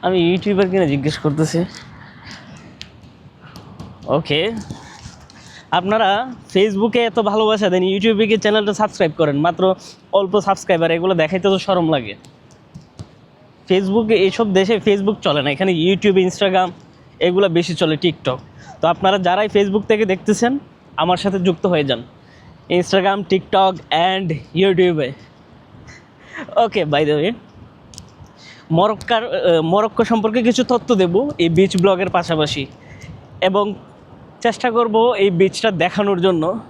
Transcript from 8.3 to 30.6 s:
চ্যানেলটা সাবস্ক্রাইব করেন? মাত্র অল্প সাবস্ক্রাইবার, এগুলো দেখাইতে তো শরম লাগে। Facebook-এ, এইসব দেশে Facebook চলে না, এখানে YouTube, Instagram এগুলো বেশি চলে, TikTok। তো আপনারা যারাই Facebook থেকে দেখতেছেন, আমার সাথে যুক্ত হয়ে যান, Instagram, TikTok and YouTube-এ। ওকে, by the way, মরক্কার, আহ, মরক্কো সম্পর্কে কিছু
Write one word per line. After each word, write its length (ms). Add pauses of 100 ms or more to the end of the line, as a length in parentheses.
চ্যানেলটা 380
সাবস্ক্রাইব 420
করেন? 220
মাত্র 360 (380)
অল্প 280
সাবস্ক্রাইবার, 500
এগুলো 240
দেখাইতে 340
তো 100
শরম 320
লাগে। 240 (1500)
Facebook-এ, 460
এইসব 380
দেশে 260
Facebook 360
চলে 280
না, 80
এখানে 220
YouTube, 560
Instagram 420 (500)
এগুলো 280
বেশি 260
চলে, 220
TikTok। 420 (420)
তো 80
আপনারা 300
যারাই 300
Facebook 340
থেকে 220
দেখতেছেন, 540 (380)
আমার 200
সাথে 240
যুক্ত 260
হয়ে 180
যান, 180 (680)
Instagram, 600
TikTok 420 (180)
and 440 (220)
YouTube-এ। 560 (1400)
ওকে, 280
by 200
the 80
way, 200 (1400)
মরক্কার, 540
আহ, 380
মরক্কো 420
সম্পর্কে 380
কিছু 220